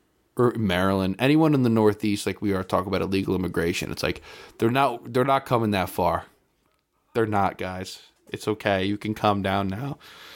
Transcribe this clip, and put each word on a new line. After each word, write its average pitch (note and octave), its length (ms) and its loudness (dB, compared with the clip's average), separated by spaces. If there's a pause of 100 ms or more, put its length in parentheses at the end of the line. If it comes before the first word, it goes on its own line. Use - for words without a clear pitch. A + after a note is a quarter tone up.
(380)
or B2 140 4
Maryland, F#2+ 640 0
anyone D3+ 360 4
in C3+ 80 2
the A#2+ 80 4
Northeast, G#2+ 560 2
like G2 160 -6
we G2+ 100 0
are, F#2+ 100 -2
talk F#2+ 240 0
about F#2+ 140 0
illegal F#2+ 340 -2
immigration. F2 560 -2
It's - 120 -10
like, - 180 -2 (380)
they're A2+ 120 2
not, B2 440 0
they're B2+ 100 2
not C3+ 220 0
coming A2+ 240 2
that F#2 180 0
far. E2+ 360 -2 (880)
They're A#2 100 2
not, G2+ 320 0
guys. F#2 460 -10 (280)
It's - 160 -8
okay. G2+ 380 0
You G2+ 140 -2
can G#2+ 160 -6
calm G2+ 260 2
down G2 280 -2
now. C3 280 -8 (400)